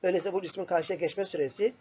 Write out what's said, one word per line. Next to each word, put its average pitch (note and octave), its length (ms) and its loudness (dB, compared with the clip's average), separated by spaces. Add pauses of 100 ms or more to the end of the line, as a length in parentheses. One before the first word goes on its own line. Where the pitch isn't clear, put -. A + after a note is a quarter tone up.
Öyleyse F#3 300 2
bu F#3+ 80 0
cismin F3 240 -6
karşıya E3+ 340 0
geçme E3+ 260 -2
süresi F3+ 560 0